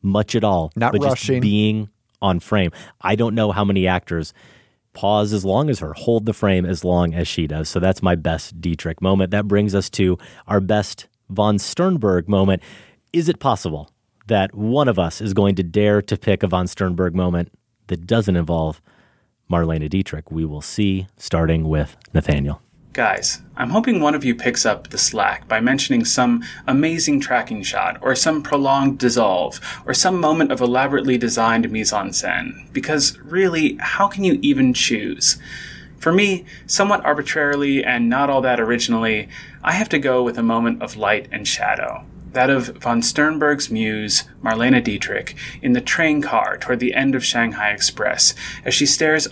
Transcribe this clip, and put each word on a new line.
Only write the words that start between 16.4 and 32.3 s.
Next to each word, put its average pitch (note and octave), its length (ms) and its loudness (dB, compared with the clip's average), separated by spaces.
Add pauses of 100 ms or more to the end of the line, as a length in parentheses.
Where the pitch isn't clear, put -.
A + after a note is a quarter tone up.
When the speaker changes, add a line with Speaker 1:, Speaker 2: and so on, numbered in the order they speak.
Speaker 1:
a G2+ 40 0
von F2+ 200 0
Sternberg F2+ 480 -2
moment F2 360 0 (360)
that F2 200 -6
doesn't G2+ 300 2
involve D#2+ 460 -2 (680)
Marlene D#2+ 380 0
Dietrich? F2 420 -4
We D#2+ 140 -4
will D2+ 160 -6
see, F#2+ 460 -2 (100)
starting D#2+ 520 0
with D2+ 280 -2 (160)
Nathaniel. C#2+ 480 0 (320)
Speaker 3:
Guys, - 480 -2 (160)
I'm B2 140 -4
hoping A3 300 2
one D3 140 2
of C#3+ 100 -4
you A#2+ 100 2
picks A#2 320 -2
up G#2 220 -2
the - 100 -10
slack - 480 0
by A2 140 0
mentioning B2 440 0
some A#2+ 380 2 (240)
amazing D3 540 2
tracking A2+ 420 -2
shot, F#2 400 -4
or C3 140 2
some D#3 260 0
prolonged C#3 560 2
dissolve, A2 600 0 (260)
or B2+ 80 -2
some F#3 260 2
moment D#3 300 2
of B2 100 -2
elaborately B2+ 560 2
designed A2+ 540 2
mise G#2+ 220 -2
en G2 180 -2
scène. - 640 -6